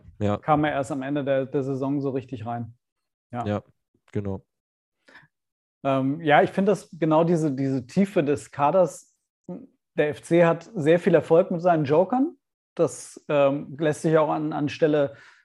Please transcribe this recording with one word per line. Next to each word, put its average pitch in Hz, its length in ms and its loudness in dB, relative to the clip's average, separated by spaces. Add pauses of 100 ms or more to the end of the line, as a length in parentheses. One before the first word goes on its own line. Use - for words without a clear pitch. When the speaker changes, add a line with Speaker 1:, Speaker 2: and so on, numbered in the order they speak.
(200)
Speaker 1:
ja. 104 160 0
Speaker 2:
kam 151 280 0
er 147 80 -2
erst 139 200 -4
am 139 80 -6
Ende 143 240 -4
der, 135 220 0
der 139 160 -4
Saison 139 400 -4
so 139 80 -4
richtig 123 340 -8
rein. 120 300 -8 (580)
Ja. 120 140 -8
Speaker 1:
Ja, 104 160 -4 (500)
genau. 98 320 -6 (1400)
Speaker 2:
Ähm, 135 380 -2
ja, 160 220 4
ich 185 80 0
finde 196 220 0
das - 180 -4
genau 160 340 2
diese, 160 280 0
diese 135 340 -4
Tiefe 190 360 0
des 139 280 -4
Kaders. 156 640 -2 (800)
Der 151 140 0
F 135 100 -12
C 170 240 4
hat 165 300 0
sehr 165 240 2
viel 175 160 2
Erfolg 165 360 4
mit 170 120 -4
seinen 165 240 2
Jokern. 190 500 0 (380)
Das, - 540 -4
ähm, 143 500 0
lässt 151 240 -2
sich 160 160 4
auch 156 120 2
an, 156 220 -4
an 147 160 -2
Stelle, 151 460 0 (300)